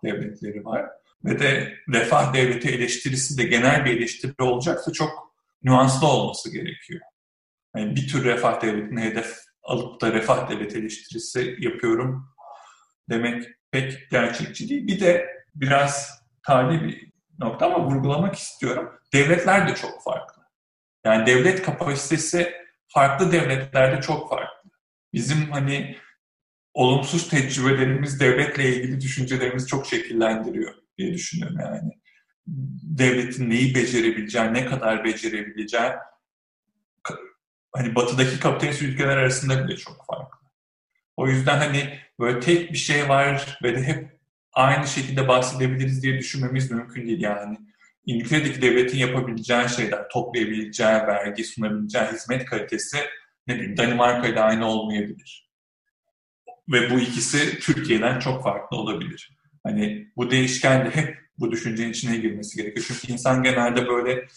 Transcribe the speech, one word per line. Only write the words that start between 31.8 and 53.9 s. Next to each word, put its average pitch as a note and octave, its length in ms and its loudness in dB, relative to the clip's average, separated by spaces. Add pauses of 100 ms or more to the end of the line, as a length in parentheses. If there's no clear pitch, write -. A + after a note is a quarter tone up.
Devletin B2 680 0
neyi B2+ 240 2
becerebileceği, A2+ 800 0
ne B2+ 140 0
kadar A2+ 380 0
becerebileceği, G#2 880 -2 (1120)
ka-, - 160 -8 (540)
hani A#2+ 220 -2
batıdaki B2+ 460 0
kapitalist C#3+ 420 0
ülkeler C#3 340 0
arasında C3 520 0
bile - 80 -6
çok - 300 -18
farklı. - 420 -14 (680)
O C3 120 0
yüzden C3 300 2
hani C#3+ 400 -2 (220)
böyle B2 200 0
tek E3+ 320 2
bir - 60 -4
şey D3 300 0
var C#3 540 2
ve B2 140 0
de C3 60 0
hep - 380 -4 (320)
aynı C3+ 340 4
şekilde C3 420 -2
bahsedebiliriz C3 760 2
diye C3 160 0
düşünmemiz C3 520 -4
mümkün A#2 360 -8
değil A2 140 -2
yani. G#2 380 -4 (480)
İngiltere'deki B2+ 560 -2
devletin B2 360 4
yapabileceği A#2+ 680 0
şeyler, G#2 400 -4
toplayabileceği A2 840 -2
vergi, G#2+ 540 0
sunabileceği G#2+ 600 -2
hizmet B2 400 -4
kalitesi, A2 540 -6 (480)
ne B2 80 -2
bileyim, G2+ 220 -6
Danimarka A#2+ 520 2